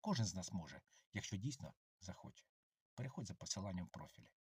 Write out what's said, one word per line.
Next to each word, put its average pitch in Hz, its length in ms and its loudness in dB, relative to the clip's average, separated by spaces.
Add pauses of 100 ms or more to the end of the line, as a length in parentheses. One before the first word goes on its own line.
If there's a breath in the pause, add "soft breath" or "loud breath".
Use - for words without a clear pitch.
Кожен 127 240 6
з 87 100 0
нас 90 160 0
може, 80 300 -2 (320 loud breath)
якщо 101 240 0
дійсно 98 360 0 (260)
захоче. - 460 -10 (500)
Переходь 127 300 -2
за - 80 -6
посиланням 90 520 0
в - 40 -12
профілі. - 520 -10